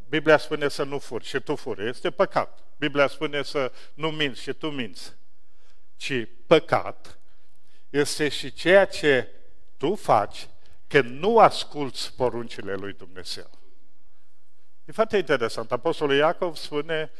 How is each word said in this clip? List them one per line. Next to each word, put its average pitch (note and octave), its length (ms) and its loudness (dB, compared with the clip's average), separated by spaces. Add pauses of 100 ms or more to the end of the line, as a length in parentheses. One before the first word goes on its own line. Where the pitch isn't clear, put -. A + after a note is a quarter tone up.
Biblia D3+ 300 6
spune D3 300 0
să C#3+ 160 -2
nu C#3 160 -2
furi - 260 -4
și - 140 -2
tu C#3+ 160 -2
furi. G#2 320 -4
Este C#3+ 240 -2
păcat. - 520 0 (140)
Biblia C#3+ 300 4
spune D3 360 -2
să B2+ 280 -2 (220)
nu D#3 180 -2
minți D3 300 -2
și C3+ 120 -4
tu - 160 -4
minți. B2 460 -4 (800)
Ci A#2+ 320 -2 (200)
păcat A#2 720 4 (680)
este C#3+ 400 0
și C3 240 -6
ceea F#3+ 320 6
ce C#3 440 2 (480)
tu E3+ 180 0
faci A2 520 2 (400)
când C3 320 2
nu A3 200 4
asculți - 760 4
poruncile A2+ 600 -2
lui G2 180 -4
Dumnezeu. F#2 560 -8 (1400)
E D#3 60 -6
foarte G#3+ 260 2
interesant. A#2+ 540 2
Apostolul C#3+ 440 2
Iacov D#3+ 400 4
spune, D#3 640 -4